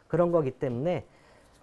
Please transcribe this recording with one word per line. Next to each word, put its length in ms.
그런 220
거기 200
때문에, 560